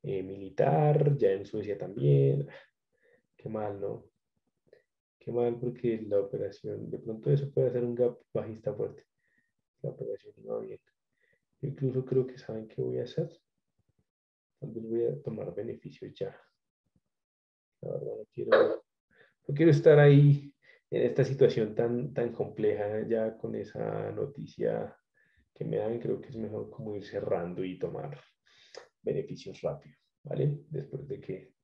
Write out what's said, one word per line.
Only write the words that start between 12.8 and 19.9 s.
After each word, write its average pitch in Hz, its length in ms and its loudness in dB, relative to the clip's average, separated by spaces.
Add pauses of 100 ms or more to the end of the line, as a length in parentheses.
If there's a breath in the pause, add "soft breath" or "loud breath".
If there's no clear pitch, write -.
voy 127 180 -4
a 123 40 -4
hacer. 160 260 -6 (1300)
Tal 117 100 -12
vez 113 180 -10
voy 117 160 -2
a 143 160 -2
tomar 98 320 -8
beneficio 101 600 -10
ya. 95 200 -8 (1500)
La - 100 -8
verdad, - 260 -8
no - 140 -14
quiero, - 180 -4 (960 soft breath)
no 147 60 -4
quiero 160 160 6
estar 151 280 10